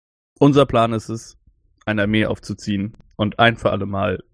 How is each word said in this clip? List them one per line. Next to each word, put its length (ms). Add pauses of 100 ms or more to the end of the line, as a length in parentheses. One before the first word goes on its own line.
(400)
Unser 260
Plan 280
ist 160
es, 280 (480)
eine 180
Armee 220
aufzuziehen 720 (180)
und 220
ein 200
für 140
alle 140
Mal 380 (100)